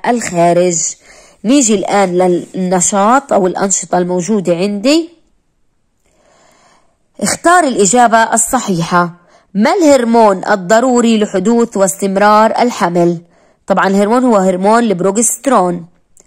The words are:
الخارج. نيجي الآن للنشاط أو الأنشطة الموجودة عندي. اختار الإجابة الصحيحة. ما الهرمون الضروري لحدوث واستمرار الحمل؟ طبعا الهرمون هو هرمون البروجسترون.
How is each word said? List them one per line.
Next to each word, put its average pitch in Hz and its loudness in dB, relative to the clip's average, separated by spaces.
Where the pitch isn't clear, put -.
الخارج. 175 0
نيجي 233 2
الآن 190 -2
للنشاط 185 -2
أو 196 0
الأنشطة 190 -4
الموجودة 180 -2
عندي. 208 -2
اختار 339 2
الإجابة 226 2
الصحيحة. 180 -2
ما 233 2
الهرمون 233 2
الضروري 226 0
لحدوث 208 -2
واستمرار 202 2
الحمل؟ 175 0
طبعا 185 0
الهرمون 202 0
هو 233 2
هرمون 190 2
البروجسترون. 196 -2